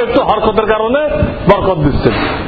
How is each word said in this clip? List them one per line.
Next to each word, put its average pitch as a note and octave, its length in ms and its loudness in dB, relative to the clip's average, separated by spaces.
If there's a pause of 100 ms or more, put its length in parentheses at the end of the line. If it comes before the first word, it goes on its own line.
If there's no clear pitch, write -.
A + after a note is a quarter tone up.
একটু A#3+ 180 0
হরকতের G#3+ 460 0
কারণে A3 340 0 (460)
বরকত G3+ 300 2
দিচ্ছেন। C#3 380 2 (320)